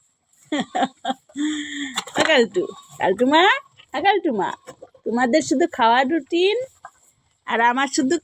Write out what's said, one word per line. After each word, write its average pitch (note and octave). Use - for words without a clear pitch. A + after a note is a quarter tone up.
<laughs> C#4+
আ, C#4+
কালটু, B3
কালটু G3
মা, D4+
আ, C#4
কালটু F4+
মা, -
তোমাদের A#3+
শুধু C#4+
খাওয়ার B3
রুটিন E4+
আর A3
আমার A#3+
শুধু C4+